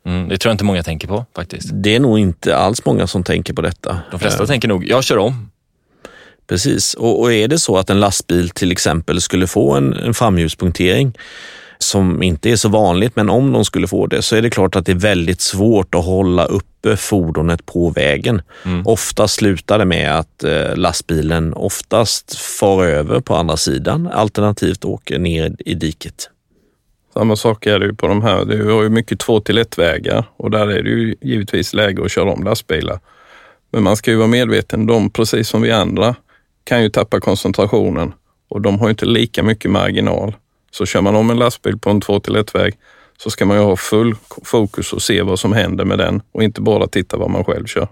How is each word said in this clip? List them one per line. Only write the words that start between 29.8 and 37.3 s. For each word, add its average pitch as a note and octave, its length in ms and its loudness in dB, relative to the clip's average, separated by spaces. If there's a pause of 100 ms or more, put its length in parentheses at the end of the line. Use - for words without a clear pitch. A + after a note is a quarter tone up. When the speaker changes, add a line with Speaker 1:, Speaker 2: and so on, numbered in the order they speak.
Speaker 3:
och G#2+ 140 -6
där G#2+ 160 2
är G#2 160 -2
det A2+ 60 -2
ju A2+ 320 -2
givetvis A2 520 -2
läge G2+ 320 0
att E2+ 60 -4
köra F#2+ 200 0
om - 120 -4
lastbilar. - 560 -4 (720)
Men A2 120 0
man G2+ 140 4
ska - 140 0
ju A2+ 60 4
vara A2 100 4
medveten, A2+ 580 0
de A2 240 2
precis A2+ 400 0
som A2 120 0
vi A2+ 100 2
andra G2 440 2 (480)
kan A#2+ 200 2
ju G#2+ 60 4
tappa G2+ 300 -2
koncentrationen G2 920 0 (360)